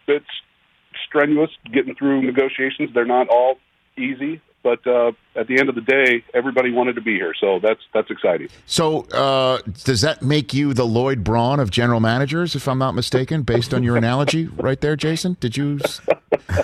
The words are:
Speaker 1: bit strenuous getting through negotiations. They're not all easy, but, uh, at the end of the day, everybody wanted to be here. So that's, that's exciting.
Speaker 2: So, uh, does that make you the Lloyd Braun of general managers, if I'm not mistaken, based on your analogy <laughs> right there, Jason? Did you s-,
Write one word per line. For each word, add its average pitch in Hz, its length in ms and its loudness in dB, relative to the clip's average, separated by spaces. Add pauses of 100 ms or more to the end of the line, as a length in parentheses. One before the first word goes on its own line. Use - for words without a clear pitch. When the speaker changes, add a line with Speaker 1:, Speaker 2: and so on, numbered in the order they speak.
Speaker 1:
bit 143 160 0 (840)
strenuous 151 440 2 (200)
getting 131 220 0
through 139 300 2
negotiations. 131 720 0
They're 120 100 2
not 123 240 2
all 127 300 4 (360)
easy, 139 460 -6 (220)
but, 120 240 0
uh, 120 240 2 (240)
at 117 120 -4
the 131 120 2
end 135 100 2
of 123 60 -4
the 117 60 -4
day, 127 420 2 (100)
everybody 127 380 0
wanted 120 240 0
to 117 60 -6
be 110 120 -2
here. 92 260 -2
So 98 200 2
that's, 110 220 0 (120)
that's 110 160 -2
exciting. 90 400 -2 (160)
Speaker 2:
So, 156 360 0 (120)
uh, 131 460 0 (240)
does 123 180 0
that 151 220 -2
make 147 300 0
you 143 200 0
the 123 120 2
Lloyd 120 380 0
Braun 117 360 2
of 120 100 0
general 120 300 2
managers, 139 560 0
if 135 120 -6
I'm 131 120 0
not 131 160 -2
mistaken, 131 480 -2
based 117 300 0
on 123 100 0
your 120 140 2
analogy 135 500 0
<laughs> - 100 -14
right 135 240 -2
there, 151 140 0
Jason? 160 440 -2
Did 117 160 -4
you 143 280 -2
s-, - 180 -6 (640)